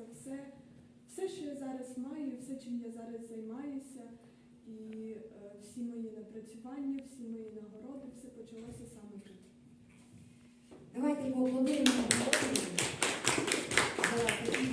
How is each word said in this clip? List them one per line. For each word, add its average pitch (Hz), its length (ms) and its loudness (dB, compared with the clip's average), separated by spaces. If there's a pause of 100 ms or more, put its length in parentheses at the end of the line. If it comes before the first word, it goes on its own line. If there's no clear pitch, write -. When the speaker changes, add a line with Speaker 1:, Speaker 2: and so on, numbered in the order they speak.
(120)
Speaker 1:
все, 269 280 -10 (680)
все, 370 200 -2
що 311 180 -6
я 285 100 -4
зараз 254 420 -6
маю, 269 400 -4
все, 269 180 -6
чим 240 300 -4
я 226 60 -6
зараз 226 360 -8
займаюся, 247 760 -6 (680)
і, 226 40 -12 (400)
е, 214 100 -8 (400)
всі - 200 -10
мої 233 360 -4
напрацювання, 247 880 -6
всі - 180 -12
мої 226 280 -6 (100)
нагороди, 247 540 -10
все 269 120 -14
почалося 226 580 -12
саме 208 260 -14 (120)
тут. - 120 -18 (1600)
Speaker 2:
Давайте 269 360 4
поаплодуємо 262 540 6
за 247 440 8 (2250)
такі 262 260 2